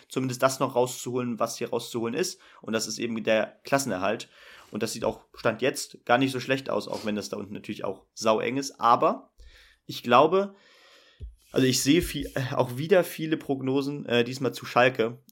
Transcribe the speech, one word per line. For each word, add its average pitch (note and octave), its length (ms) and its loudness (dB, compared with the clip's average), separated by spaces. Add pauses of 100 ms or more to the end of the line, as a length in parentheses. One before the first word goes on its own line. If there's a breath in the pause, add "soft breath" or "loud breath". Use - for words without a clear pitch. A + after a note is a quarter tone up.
zumindest C3 340 -4
das C3 200 2
noch C3 140 -2
rauszuholen, B2 640 -2
was A#2 180 -4
hier A#2 140 -6
rauszuholen A#2 440 -4
ist. F#3 240 -4 (220 loud breath)
Und A2 100 -8
das A2 160 0
ist A2 100 -8
eben A2+ 240 -4
der G#2+ 440 0
Klassenerhalt. A2+ 640 -2 (420 loud breath)
Und G#2+ 120 -4
das G#2+ 100 -4
sieht A2+ 100 -6
auch G#2+ 300 -2
Stand A2+ 300 -2
jetzt - 420 -4
gar B2 140 4
nicht C3+ 120 2
so B2+ 80 -6
schlecht C3+ 300 -4
aus, G#2+ 180 -2
auch G#2 160 -8
wenn G#2+ 120 -2
das G2+ 120 -6
da G#2 100 -8
unten G2+ 180 -10
natürlich G2+ 280 -10
auch G2 300 -8
saueng A2 420 2
ist. C#3 240 -6
Aber B2+ 520 4 (560 soft breath)
ich - 160 -12
glaube, D#3+ 500 4 (960 loud breath)
also C3+ 140 4
ich B2+ 160 2
sehe D#3 200 4
viel, D3+ 340 -6
äh, C3 200 -4
auch B2+ 220 0
wieder E3 260 4
viele D#3 340 -2
Prognosen, C3+ 680 -2
äh, A#2+ 180 4
diesmal B2+ 300 -2
zu - 120 -14
Schalke. B2 680 2